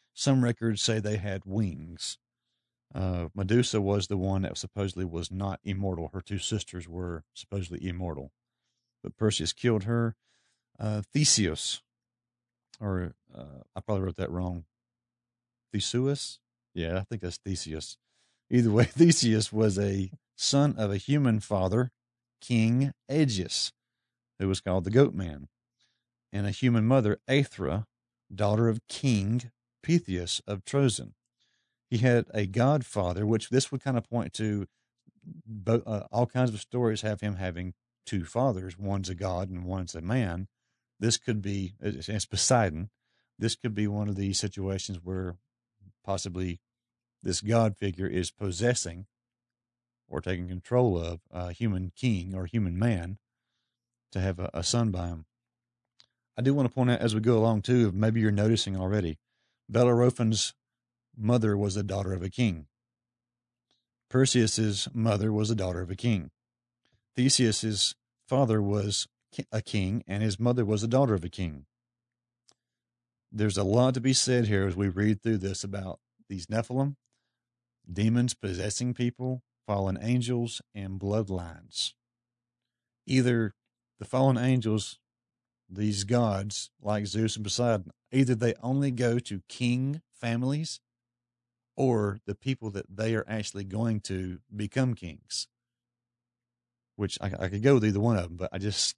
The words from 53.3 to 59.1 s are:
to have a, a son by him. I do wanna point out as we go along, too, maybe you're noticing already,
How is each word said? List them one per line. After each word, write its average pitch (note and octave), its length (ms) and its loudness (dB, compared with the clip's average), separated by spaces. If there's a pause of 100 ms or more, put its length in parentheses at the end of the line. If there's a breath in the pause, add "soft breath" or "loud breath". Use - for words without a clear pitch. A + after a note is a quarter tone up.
to F#2+ 80 -4
have F#2 180 0
a, F#2 160 -6
a E2 80 -4
son A#2 280 2
by F2+ 180 -4
him. E2 180 -10 (1080)
I B2 60 -2
do C3+ 120 4
wanna C#3 140 2
point B2 220 2
out A#2+ 100 2
as A2 140 2
we A2 60 0
go A2+ 180 4
along, A2 240 4
too, A#2 300 4
maybe A2 280 2
you're G#2+ 100 4
noticing G2+ 460 2
already, F#2 420 -2 (500)